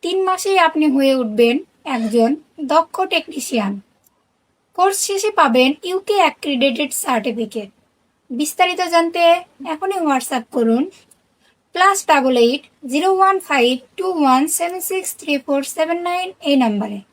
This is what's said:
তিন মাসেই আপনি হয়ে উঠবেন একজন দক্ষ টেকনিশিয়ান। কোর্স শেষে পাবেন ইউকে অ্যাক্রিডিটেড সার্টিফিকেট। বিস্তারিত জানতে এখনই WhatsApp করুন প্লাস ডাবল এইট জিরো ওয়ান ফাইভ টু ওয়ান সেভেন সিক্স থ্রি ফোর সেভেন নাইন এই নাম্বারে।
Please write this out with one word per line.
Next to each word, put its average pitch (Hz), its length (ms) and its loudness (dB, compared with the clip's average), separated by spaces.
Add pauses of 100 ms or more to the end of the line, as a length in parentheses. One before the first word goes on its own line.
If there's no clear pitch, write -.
তিন 359 140 -2 (120)
মাসেই 370 300 0
আপনি 320 360 2
হয়ে 269 260 4
উঠবেন 233 360 2 (280)
একজন 226 460 0 (420)
দক্ষ 330 240 2 (160)
টেকনিশিয়ান। 262 600 -4 (1040)
কোর্স 392 280 2
শেষে 403 240 -2 (100)
পাবেন 254 300 4 (180)
ইউকে 381 340 -2
অ্যাক্রিডিটেড 277 680 -2 (140)
সার্টিফিকেট। 220 640 -4 (600)
বিস্তারিত 359 500 -2 (140)
জানতে 339 280 2 (500)
এখনই 381 360 -4
WhatsApp 262 360 -2 (120)
করুন 233 280 2 (920)
প্লাস 381 240 2 (120)
ডাবল 262 260 4 (100)
এইট 269 160 -2 (300)
জিরো 330 260 2
ওয়ান 381 180 4 (120)
ফাইভ 247 240 2 (260)
টু 370 80 -4 (140)
ওয়ান 262 220 4 (160)
সেভেন 349 300 -6
সিক্স 381 200 -4 (120)
থ্রি 294 140 -2 (100)
ফোর 277 160 -2 (160)
সেভেন 330 220 -2 (100)
নাইন 359 200 -4 (200)
এই 285 80 4
নাম্বারে। 208 420 -2 (140)